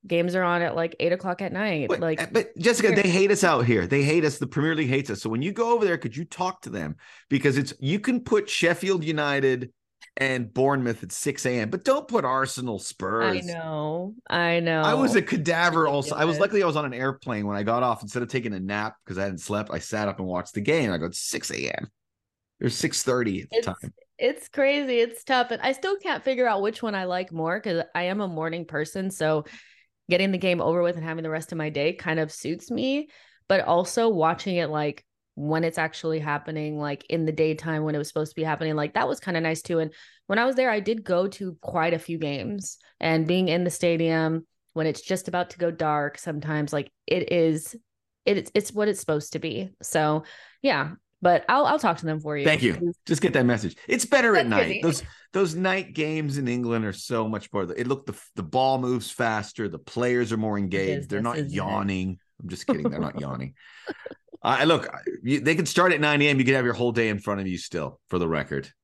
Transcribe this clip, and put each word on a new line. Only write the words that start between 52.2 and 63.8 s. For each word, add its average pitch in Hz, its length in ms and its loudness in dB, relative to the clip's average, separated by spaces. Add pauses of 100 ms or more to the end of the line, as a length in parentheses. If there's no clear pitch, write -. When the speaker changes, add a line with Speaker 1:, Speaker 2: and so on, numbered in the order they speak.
Speaker 1:
for 151 160 -6
you. 143 80 -2
Speaker 2:
Thank 151 180 4
you. 170 300 0 (140)
Just 156 160 2
get 160 100 2
that 127 140 4
message. 117 300 0 (120)
It's 233 160 0
better 233 320 4
at 120 120 4
Speaker 1:
That's - 20 0
Speaker 2:
night. - 180 4
Speaker 1:
busy. 196 140 -4
Speaker 2:
Those, 156 200 0 (300)
those 190 220 0
night 185 400 -2
games 151 420 -2
in 139 100 -2
England 117 380 0
are 101 80 -4
so 113 340 -2
much 107 260 -6
more. 101 100 0 (100)
It 120 140 -4
look, 135 200 -4
the, - 80 -8 (200)
the - 80 -8
ball 131 360 2
moves 123 320 -2
faster. 110 580 -2
The 80 100 -10
players 123 540 0
are 113 40 0
more 107 220 0
engaged. 95 320 0
Speaker 1:
It 90 100 -2
is, 90 80 -10
Speaker 2:
They're 101 140 -2
not 117 140 -2
Speaker 1:
isn't 143 140 -4
it? - 40 -10
Speaker 2:
yawning. 95 640 -2 (220)
I'm - 80 -12
just - 180 -8
kidding. - 240 0
They're - 100 -6
not - 200 -6
Speaker 1:
<laughs> - 0 -
Speaker 2:
yawning. - 340 -8 (880)